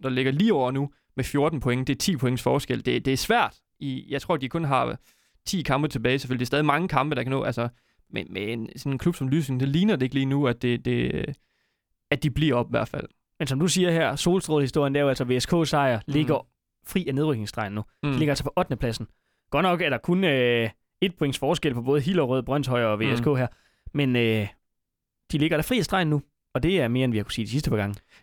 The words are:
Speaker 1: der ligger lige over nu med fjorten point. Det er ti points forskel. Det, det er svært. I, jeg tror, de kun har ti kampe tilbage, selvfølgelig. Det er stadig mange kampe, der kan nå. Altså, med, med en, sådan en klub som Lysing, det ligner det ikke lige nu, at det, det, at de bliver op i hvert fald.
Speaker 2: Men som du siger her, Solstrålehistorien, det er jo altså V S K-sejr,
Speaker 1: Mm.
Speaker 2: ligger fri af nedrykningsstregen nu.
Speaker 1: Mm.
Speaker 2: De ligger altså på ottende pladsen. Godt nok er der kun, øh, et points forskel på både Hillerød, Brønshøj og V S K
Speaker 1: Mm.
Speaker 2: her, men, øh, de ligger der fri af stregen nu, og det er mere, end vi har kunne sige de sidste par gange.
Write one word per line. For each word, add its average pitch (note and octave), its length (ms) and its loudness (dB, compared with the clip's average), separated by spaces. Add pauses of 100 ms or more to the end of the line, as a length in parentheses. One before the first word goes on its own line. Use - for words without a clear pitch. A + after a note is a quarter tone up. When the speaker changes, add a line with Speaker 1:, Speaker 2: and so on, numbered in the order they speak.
Speaker 1:
der C3+ 60 -4
ligger C3 240 0
lige G3 220 2
over B2+ 160 2
nu C#3 200 -2 (260)
med B2+ 80 -2
fjorten C#3+ 360 0
point. B2+ 280 0
Det C#3 60 0
er C#3 40 -4
ti F#3 180 0
points B2+ 260 0
forskel. B2+ 440 0
Det, A#2+ 180 0
det - 80 2
er C3 40 2
svært. G#3 400 0 (240)
I, C3+ 280 -8
jeg C#3 140 -6
tror, E3+ 140 -2
de C3 120 -6
kun E3 160 -4
har B2 320 0 (500)
ti F3 160 -2
kampe C#3+ 260 0
tilbage, B2+ 300 0
selvfølgelig. B2 220 -4
Det B2 60 0
er C#3 100 -2
stadig D3+ 100 2
mange D3+ 220 2
kampe, C#3+ 280 0
der B2 60 -2
kan B2+ 80 -4
nå. C3+ 120 0
Altså, A#2+ 260 -2 (420)
med, - 200 -6
med G#2 220 -6
en, A2+ 240 -6
sådan C#3 160 -4
en C3 60 -4
klub F3 160 0
som C3 140 -4
Lysing, C3+ 320 0
det C3+ 80 2
ligner F3 280 4
det C3 60 -2
ikke B2+ 120 -2
lige C3+ 120 2
nu, C#3 200 2
at A#2+ 160 0
det, A#2+ 220 0
det, A#2+ 400 -2 (840)
at C#3+ 120 0
de D3+ 80 2
bliver D3 260 2
op A#2+ 100 0
i - 40 -16
hvert A2 180 -2
fald. - 160 -8 (340)
Speaker 2:
Men D#3 100 -2
som C3+ 120 -2
du F3+ 80 4
siger F3+ 220 2
her, D#3 260 2
Solstrålehistorien, D3+ 800 2
det C#3+ 60 2
er - 40 4
jo C#3+ 40 4
altså C3 160 0
V B2+ 160 2
S - 60 -2
K-sejr, C#3 520 2
Speaker 1:
Mm. C3+ 140 -8
Speaker 2:
ligger D3 340 0 (400)
fri F#3+ 220 -2
af C3+ 60 -2
nedrykningsstregen A2+ 580 -2
nu. G#2+ 120 -6 (180)
Speaker 1:
Mm. C#3+ 100 -2
Speaker 2:
De C3 60 -2
ligger D3+ 140 2
altså - 120 -4
på - 120 -6
ottende F3 200 -2
pladsen. A2+ 300 -6 (440)
Godt D3 120 2
nok F3+ 200 2
er D#3+ 80 0
der B2 80 0
kun, F3+ 260 0
øh, A#2+ 460 2 (300)
et F#3 140 0
points C#3+ 240 -2
forskel C#3 360 0
på A#2 80 -4
både C#3 180 2
Hillerød, C#3 420 0
Brønshøj B2+ 420 0
og G#2+ 160 2
V A2+ 160 2
S A#2+ 40 -2
K A#2+ 60 -2
Speaker 1:
Mm. D3 100 4
Speaker 2:
her, B2+ 100 0 (480)
men, C3+ 220 2
øh, A2 300 2 (840)
de D#3+ 60 0
ligger D#3+ 180 2
der D#3 60 0
fri B3+ 160 0
af F3+ 60 2
stregen F#3 240 0
nu, D3 140 0 (320)
og C3 80 -2
det F3 180 2
er A#2+ 80 2
mere, B2+ 160 2
end B2 80 0
vi G#2+ 60 0
har G#2 60 -2
kunne - 80 -10
sige A2+ 120 -4
de G#2 60 -8
sidste C3+ 200 -2
par A#2 60 2
gange. G2+ 180 -2 (280)